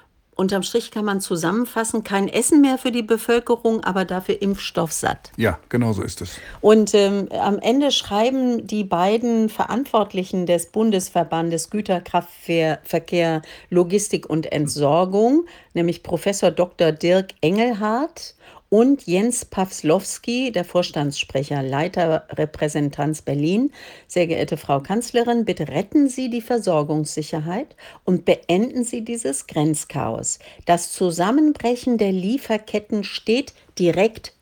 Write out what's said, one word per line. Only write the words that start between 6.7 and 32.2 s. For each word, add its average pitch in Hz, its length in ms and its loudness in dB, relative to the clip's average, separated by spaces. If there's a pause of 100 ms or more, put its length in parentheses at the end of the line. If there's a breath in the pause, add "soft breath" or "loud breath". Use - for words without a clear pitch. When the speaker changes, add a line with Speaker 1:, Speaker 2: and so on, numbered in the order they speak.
Speaker 1:
ähm, 202 360 2
am - 280 0
Ende 269 320 2
schreiben 240 760 0
die 208 200 -4
beiden 220 640 2
Verantwortlichen 196 1000 -2
des 170 200 0
Bundesverbandes 170 1000 0
Güterkraftverkehr, 170 1700 -2 (260 loud breath)
Logistik 175 580 0
und 156 240 -2
Entsorgung, 185 960 2 (280 loud breath)
nämlich 170 280 -2
Professor 190 480 0
Doktor 170 420 0
Dirk 185 500 0
Engelhardt 220 920 -2 (380 loud breath)
und 262 320 6
Jens 202 380 0
Pawlowski, 190 1080 -2
der 180 100 -2
Vorstandssprecher, 143 1000 -4
Leiter 156 680 0
Repräsentanz 151 920 -2
Berlin. 165 520 0 (340 loud breath)
„Sehr 175 200 0
geehrte 160 280 -2
Frau 139 240 -2
Kanzlerin, 233 640 0
bitte 180 240 -4
retten 196 400 2
Sie 262 220 -4
die 233 100 -4
Versorgungssicherheit 160 1400 -2 (300 loud breath)
und 180 180 2
beenden 226 600 2
Sie 233 180 -8
dieses 233 440 -6
Grenzchaos. 135 920 -2 (240 loud breath)
Das 175 300 2
Zusammenbrechen 240 1040 2
der 202 160 2
Lieferketten 208 880 -2